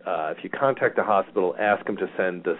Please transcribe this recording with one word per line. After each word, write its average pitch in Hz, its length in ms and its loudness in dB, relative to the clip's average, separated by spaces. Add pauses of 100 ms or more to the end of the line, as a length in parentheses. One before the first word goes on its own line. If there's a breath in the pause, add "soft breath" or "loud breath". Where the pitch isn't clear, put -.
Uh, 80 300 -2
if - 80 -18
you 92 60 -10
contact 131 460 0
the 101 80 2
hospital, 98 560 2
ask 104 260 2
them 104 120 -4
to 92 200 -2
send 90 260 -2
the 85 160 0